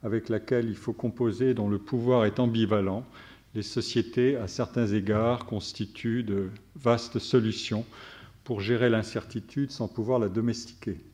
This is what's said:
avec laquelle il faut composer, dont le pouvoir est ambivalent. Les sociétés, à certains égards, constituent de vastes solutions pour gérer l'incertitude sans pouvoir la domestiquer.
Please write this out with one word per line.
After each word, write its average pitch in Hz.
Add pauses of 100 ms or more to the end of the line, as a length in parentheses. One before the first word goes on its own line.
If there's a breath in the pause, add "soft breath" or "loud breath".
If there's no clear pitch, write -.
avec 110
laquelle 117
il 101
faut -
composer, 120
dont 107
le 101
pouvoir 120
est 104
ambivalent. 110 (520 loud breath)
Les 107
sociétés, 123
à 110
certains 120
égards, 107
constituent 110
de 98 (260)
vastes 120
solutions 110 (600 loud breath)
pour 110
gérer 117
l'incertitude 113
sans 110
pouvoir 120
la 107
domestiquer. 110 (160)